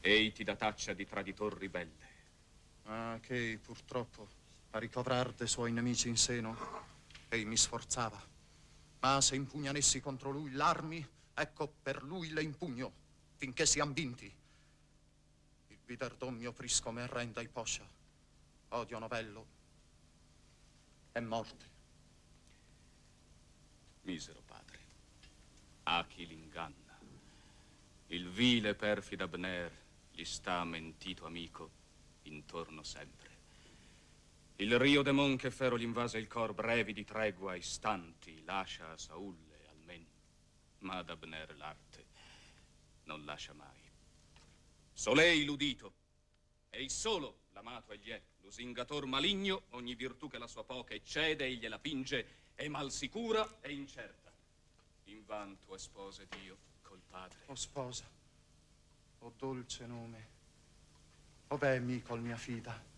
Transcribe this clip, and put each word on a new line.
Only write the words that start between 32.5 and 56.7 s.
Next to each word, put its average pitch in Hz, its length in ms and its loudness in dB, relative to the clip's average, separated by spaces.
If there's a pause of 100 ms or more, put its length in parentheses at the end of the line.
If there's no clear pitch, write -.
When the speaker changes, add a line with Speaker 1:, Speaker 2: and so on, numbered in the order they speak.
Speaker 1:
sempre. - 480 -12 (1300)
Il 110 220 6
rio 143 240 10
demon 139 340 6
che 127 140 0
fero 123 280 2
gli 117 40 0
invase 117 360 0
il 107 100 -4
cor, 113 240 0
brevi 110 400 2
di 101 120 -6
tregua, 98 500 0
istanti, 85 880 -4
lascia 90 460 -4
a 80 80 -12
Saul 90 380 -10 (140)
e 76 180 -20
almen. 82 380 -18 (720)
Ma 95 180 -2
ad 87 100 -6
Abner 80 480 -10
l'arte 76 500 -14 (960)
non 76 200 -8
lascia 76 300 -8
mai. 71 260 -20 (1120)
Solei 151 520 8
l'udito, 139 500 -2 (760)
ei 131 200 -6
solo 175 520 -2 (100)
l'amato 110 400 -12
egli 104 180 -12
è, 107 100 -6 (220)
lusingator 123 640 -6
maligno, 190 640 2
ogni 123 240 -8
virtù 127 340 -8
che 123 100 -10
la 117 80 -8
sua 113 180 -10
poca 123 280 -8
eccede, 151 540 2
egli 120 200 -2
la 107 120 -6
pinge, 131 600 -2 (140)
è 143 140 -4
mal 147 240 -4
sicura 220 680 0
e 143 100 -8
incerta. 135 580 -10 (760)
Invan 104 560 -8
tue 95 180 -12
spose 98 500 -12
Dio 95 280 -12 (260)